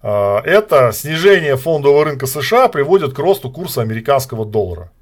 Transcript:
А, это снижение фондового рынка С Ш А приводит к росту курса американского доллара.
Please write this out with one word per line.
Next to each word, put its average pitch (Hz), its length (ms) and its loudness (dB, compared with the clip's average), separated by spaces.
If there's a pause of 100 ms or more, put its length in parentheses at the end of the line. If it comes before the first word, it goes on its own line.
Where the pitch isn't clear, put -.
А, 101 420 0
это 156 480 2
снижение 160 640 0
фондового 143 500 2
рынка 139 200 -6
С 143 160 -6
Ш 247 240 2
А - 20 2
приводит 151 460 0
к 143 60 -8
росту 165 320 -2
курса 160 300 -6
американского 113 600 -2
доллара. 92 460 -6 (120)